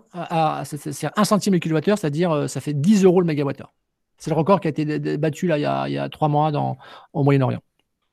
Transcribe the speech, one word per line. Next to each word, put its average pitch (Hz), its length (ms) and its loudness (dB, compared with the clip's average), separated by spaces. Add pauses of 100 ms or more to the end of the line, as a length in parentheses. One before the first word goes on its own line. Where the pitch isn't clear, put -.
(140)
à, 160 520 -2
c'est, 147 120 -12
c'est, 147 140 -10
c'est 143 240 -6
un 214 80 2
centime 202 300 2
le 180 60 4
kilowattheure, 165 380 0
c'est-à-dire, 165 340 -2
euh, 143 160 -2
ça 135 140 -8
fait 147 120 -6
dix 185 300 4
euros 185 180 6
le 175 60 2
mégawattheure. 139 460 -4 (440)
C'est - 120 -10
le 160 60 -2
record 185 240 4
qui - 80 -4
a 156 40 -2
été 156 140 -4
dé-, 151 140 -4
dé-, 151 180 -4
battu 156 300 -2
là, 156 100 2
il 147 40 -2
y 147 40 -2
a, 139 220 -2
il 139 60 -4
y 139 40 -4
a 139 120 -4
trois - 180 -2
mois 147 240 2
dans, 135 260 -4 (360)
au 151 100 0
Moyen-Orient. 135 380 2 (520)